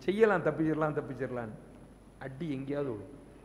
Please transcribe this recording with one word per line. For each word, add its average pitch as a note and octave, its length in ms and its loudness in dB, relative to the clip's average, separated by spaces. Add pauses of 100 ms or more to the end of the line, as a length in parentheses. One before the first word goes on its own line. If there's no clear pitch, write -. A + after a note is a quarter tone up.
செய்யலாம், G3 400 6
தப்பிச்சிடலாம், D#3 520 2
தப்பிச்சிடலாம், B2 540 -6 (720)
அடி C3+ 200 -8 (120)
எங்கேயாவது C#3 360 -2
விழும். G2+ 200 -10 (320)